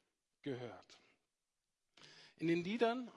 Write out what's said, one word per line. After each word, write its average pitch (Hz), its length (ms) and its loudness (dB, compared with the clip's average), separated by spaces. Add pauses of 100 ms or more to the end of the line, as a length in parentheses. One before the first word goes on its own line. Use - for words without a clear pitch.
(2500)
In 160 60 2
den 170 160 4
Liedern 233 540 2